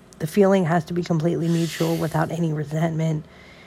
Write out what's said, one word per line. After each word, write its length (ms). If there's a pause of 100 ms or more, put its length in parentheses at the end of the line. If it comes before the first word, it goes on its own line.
(200)
the 60
feeling 380
has 220
to 80
be 80
completely 460
mutual 480
without 340
any 220
resentment. 760 (400)